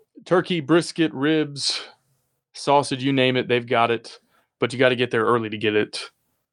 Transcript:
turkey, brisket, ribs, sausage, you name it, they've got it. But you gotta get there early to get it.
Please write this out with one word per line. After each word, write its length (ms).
turkey, 340
brisket, 540
ribs, 680
sausage, 500
you 100
name 240
it, 100
they've 180
got 260
it. 280
But 140
you 60
gotta 160
get 160
there 120
early 280
to 60
get 180
it. 340